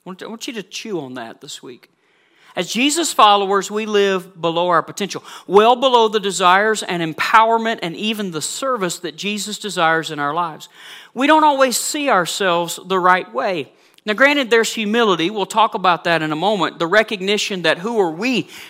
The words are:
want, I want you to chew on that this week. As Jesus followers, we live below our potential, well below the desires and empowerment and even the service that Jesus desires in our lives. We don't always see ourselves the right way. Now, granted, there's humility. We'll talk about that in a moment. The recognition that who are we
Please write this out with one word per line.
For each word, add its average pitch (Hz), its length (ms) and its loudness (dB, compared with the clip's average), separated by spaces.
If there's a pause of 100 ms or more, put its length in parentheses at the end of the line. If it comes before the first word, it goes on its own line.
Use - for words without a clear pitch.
want, 180 160 -14
I - 60 -12
want 226 180 -14
you 269 80 -8
to 208 100 -8
chew 196 360 -8
on 127 160 -10
that 113 260 -14
this - 220 -16
week. 123 260 -20 (680)
As 175 160 -4
Jesus 294 400 0
followers, 202 600 4
we 214 160 -4
live 196 520 0
below 170 300 -2
our 165 140 4
potential, 160 400 -8 (240)
well 214 280 6
below 240 320 4
the 214 120 0
desires 190 640 2
and 175 180 -4
empowerment 226 800 2
and 170 140 -6
even 208 340 -6
the 156 120 -8
service 214 580 -4
that 156 160 -10
Jesus 202 420 -8
desires 160 540 0
in 147 80 -8
our 143 160 -2
lives. 165 340 -6 (460)
We 254 100 -2
don't 311 180 2
always 269 340 2
see 294 320 -4
ourselves 175 760 -2
the 185 160 -2
right 180 340 2
way. 196 380 -4 (340)
Now, 214 80 0
granted, 269 360 2
there's 226 240 2
humility. 208 560 0
We'll 208 160 -4
talk 214 300 0
about 180 300 0
that 165 160 2
in 156 100 -4
a 151 40 -4
moment. 165 440 -2
The 170 80 0
recognition 202 760 0
that 160 160 2
who 220 200 -4
are 180 100 2
we 202 380 -2 (220)